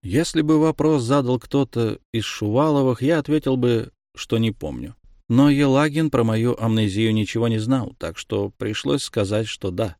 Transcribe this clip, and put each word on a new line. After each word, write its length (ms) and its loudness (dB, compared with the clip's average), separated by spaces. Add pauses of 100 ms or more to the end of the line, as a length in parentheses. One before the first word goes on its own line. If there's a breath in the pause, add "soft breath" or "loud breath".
Если 400 0
бы 180 4
вопрос 440 2
задал 340 0
кто-то 600 -2 (120)
из 120 -2
Шуваловых, 800 0
я 160 2
ответил 360 0
бы, 360 0 (240)
что 240 -2
не 100 2
помню. 460 -10 (340)
Но 200 6
Елагин 600 2
про 140 2
мою 340 0
амнезию 560 0
ничего 340 -2
не 100 0
знал, 420 -2
так 180 -8
что 340 -4
пришлось 520 -4
сказать, 440 -2
что 240 -8
да. 280 -4